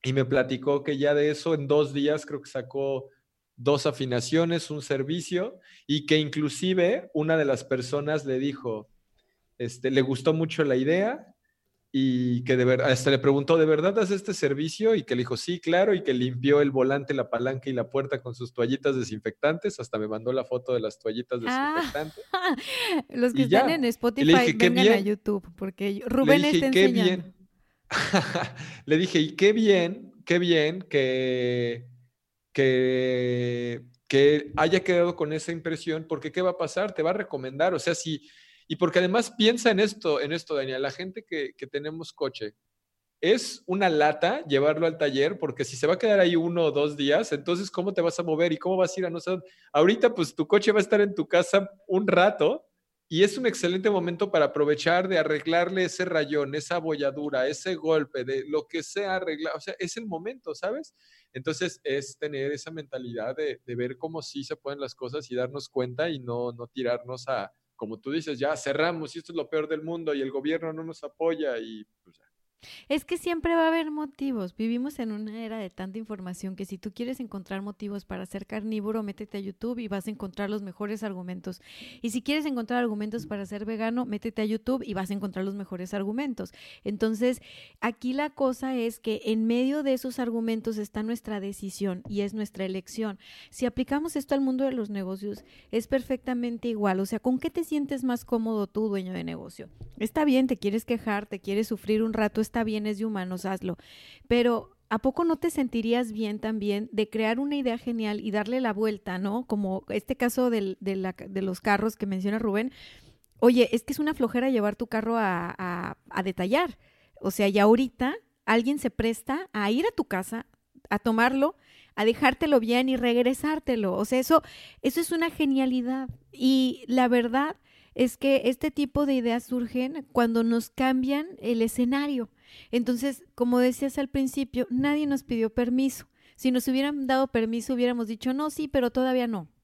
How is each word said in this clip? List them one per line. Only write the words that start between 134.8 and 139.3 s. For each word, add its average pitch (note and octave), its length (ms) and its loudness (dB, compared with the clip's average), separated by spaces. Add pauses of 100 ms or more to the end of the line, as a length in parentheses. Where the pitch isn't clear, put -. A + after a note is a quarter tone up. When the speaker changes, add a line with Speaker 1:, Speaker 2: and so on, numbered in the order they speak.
Speaker 2:
nos C#4 160 -2
pidió A3+ 300 -2
permiso. B3+ 540 -2 (280)
Si B3+ 160 0
nos B3 160 0
hubieran C4+ 400 0
dado C4 240 2
permiso, A3+ 420 -2
hubiéramos A#3+ 340 0
dicho, A3+ 260 -4
"No, D4 180 -2
sí, D4+ 160 -6
pero B3 240 0
todavía B3+ 360 0
no. G3 200 -6 (160)